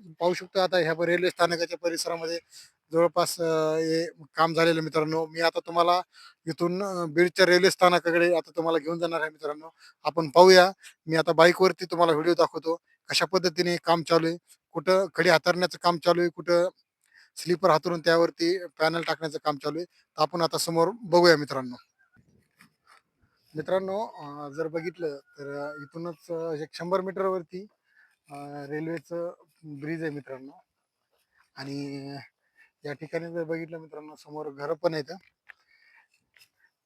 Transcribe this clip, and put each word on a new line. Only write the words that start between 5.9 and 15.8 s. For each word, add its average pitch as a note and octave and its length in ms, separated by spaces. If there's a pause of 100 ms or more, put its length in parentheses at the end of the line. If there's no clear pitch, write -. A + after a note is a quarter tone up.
इथून, F3 360
अ, F3+ 220
बीडच्या F3 400
रेल्वे F3+ 260
स्थानकाकडे F3 640
आता D#3+ 160
तुम्हाला E3 280
घेऊन E3 200
जाणार E3 220
आहे D#3 80
मित्रांनो. D#3 400 (340)
आपण D3+ 260
पाहूया, F#3 420 (360)
मी D#3+ 80
आता D#3+ 160
बाईकवरती F3 540
तुम्हाला E3 280
व्हिडिओ E3 200
दाखवतो E3 440 (300)
कशा D#3 180
पद्धतीने F3 520
काम E3 260
चालू E3 240
आहे, E3+ 100 (340)
कुठं F#3 440
खडी E3+ 140
हातरण्याचं F3 540